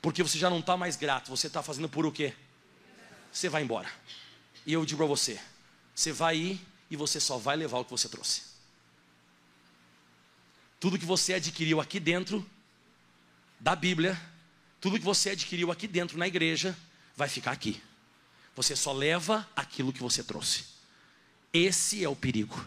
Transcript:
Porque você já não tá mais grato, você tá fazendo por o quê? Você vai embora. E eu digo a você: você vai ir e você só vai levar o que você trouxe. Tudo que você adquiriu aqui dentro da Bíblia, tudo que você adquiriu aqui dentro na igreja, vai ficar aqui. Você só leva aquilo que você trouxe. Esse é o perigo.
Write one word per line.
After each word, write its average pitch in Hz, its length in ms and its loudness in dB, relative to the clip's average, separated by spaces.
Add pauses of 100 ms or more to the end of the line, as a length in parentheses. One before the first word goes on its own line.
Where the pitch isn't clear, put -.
Porque 170 200 0
você 160 160 2
já 180 120 4
não 170 120 2
tá 180 140 2
mais 180 220 -2
grato, 135 320 -2
você 131 200 -2
tá 143 140 -4
fazendo 151 240 -6
por 147 180 0
o 151 60 2
quê? 143 220 -2 (960)
Você - 160 -2
vai 151 160 2
embora. 113 260 -2 (760)
E 151 80 0
eu 160 120 2
digo 156 160 -2
a 156 60 4
você: 131 320 0 (560)
você - 160 0
vai 160 240 2
ir 180 320 -2 (240)
e 156 60 -6
você 147 240 -2
só 131 160 0
vai 131 180 0
levar 135 240 -2
o 120 60 -4
que - 60 -16
você - 180 -2
trouxe. - 320 -4 (2250)
Tudo 180 220 2
que 165 60 -4
você 180 300 2
adquiriu 160 440 2
aqui 165 220 -2
dentro 180 440 0 (1160)
da 160 160 4
Bíblia, 175 440 2 (600)
tudo 196 180 0
que 156 60 -6
você 196 240 4
adquiriu 175 420 -2
aqui 170 160 -6
dentro 175 300 -2
na 175 100 0
igreja, 165 500 0 (380)
vai 139 140 0
ficar 127 220 -4
aqui. 120 300 -4 (760)
Você 131 180 0
só 139 160 0
leva 151 640 2
aquilo 131 380 -2
que - 80 -8
você 123 200 0
trouxe. - 440 -4 (880)
Esse 185 500 4
é 151 60 2
o 139 60 0
perigo. 110 520 -2